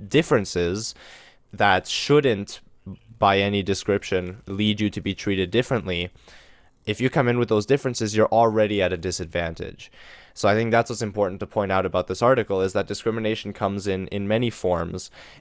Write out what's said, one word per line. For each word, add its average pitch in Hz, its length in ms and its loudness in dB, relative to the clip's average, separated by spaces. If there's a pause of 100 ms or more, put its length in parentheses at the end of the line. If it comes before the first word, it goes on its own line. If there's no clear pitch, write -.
differences 104 880 0 (560)
that 98 380 2
shouldn't, 131 720 0 (580)
by 98 200 4
any 101 240 2
description, 95 840 -2
lead 104 320 0
you 104 120 0
to 98 100 -6
be 95 140 -4
treated 95 360 -2
differently, 92 600 -2 (760)
if - 160 -4
you 127 80 2
come 131 200 2
in 120 100 2
with 117 100 0
those 104 160 2
differences, 120 500 0
you're 107 140 4
already 107 540 4
at 90 100 2
a 90 60 -2
disadvantage. 85 920 -6 (440)
So - 160 2
I 101 40 4
think 113 160 0
that's 113 200 2
what's 110 100 -6
important 98 400 -2
to 107 60 -6
point 98 260 -2
out 95 140 2
about 90 220 -2
this 95 120 -6
article, 117 400 2
is 95 140 0
that 98 120 0
discrimination 110 680 -4
comes 98 320 -4
in, 95 220 -2
in 101 200 -6
many 117 220 0
forms, 87 600 -4 (300)